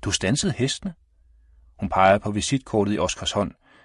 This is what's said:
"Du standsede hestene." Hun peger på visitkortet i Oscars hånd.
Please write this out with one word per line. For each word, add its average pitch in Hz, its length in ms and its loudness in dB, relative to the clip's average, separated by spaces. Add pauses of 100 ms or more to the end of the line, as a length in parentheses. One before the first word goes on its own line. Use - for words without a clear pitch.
"Du 101 80 -4
standsede 123 420 0
hestene." 139 420 -4 (840)
Hun 98 80 -4
peger 95 300 6
på 104 120 -4
visitkortet 104 640 0
i - 40 -4
Oscars - 340 -4
hånd. 101 200 -2 (320)